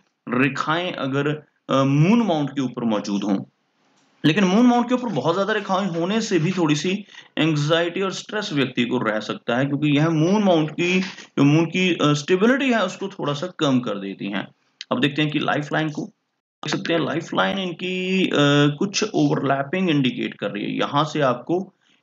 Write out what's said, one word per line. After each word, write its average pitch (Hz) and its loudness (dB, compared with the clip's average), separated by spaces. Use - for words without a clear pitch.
रेखाएं 147 0
अगर, 139 -2
अ, 135 4
मून 156 6
माउंट 151 0
के 139 -6
ऊपर 123 -4
मौजूद 104 -2
हों। 101 0
लेकिन 160 4
मून 202 6
माउंट 240 4
के 247 0
ऊपर 247 -2
बहुत 165 0
ज्यादा 196 0
रेखाएं 202 -2
होने 175 -2
से 208 0
भी 165 0
थोड़ी 170 2
सी 180 -2
एंग्जाइटी 160 0
और 190 -2
स्ट्रेस - -8
व्यक्ति 131 0
को 123 -2
रह 110 -2
सकता 110 -4
है 135 0
क्योंकि 143 -2
यह 147 2
मून 170 2
माउंट 160 2
की, 175 0
जो - -4
मून 156 6
की, 185 0
अ, 147 2
स्टेबिलिटी 208 2
है 226 0
उसको 185 -6
थोड़ा 143 -6
सा 147 -6
कम 135 2
कर 113 -4
देती 98 -8
हैं। 98 -6
अब 120 -2
देखते 143 0
हैं 151 0
कि 147 -2
लाइफलाइन 151 -2
को 147 -8
देख - -14
सकते - -4
हैं, 165 0
लाइफलाइन 165 -2
इनकी, 185 -2
अ, - -2
कुछ - -2
ओवरलैपिंग 147 0
इंडिकेट 123 0
कर 101 -6
रही 101 -6
है। 107 -6
यहाँ 107 0
से 151 -4
आपको 151 -2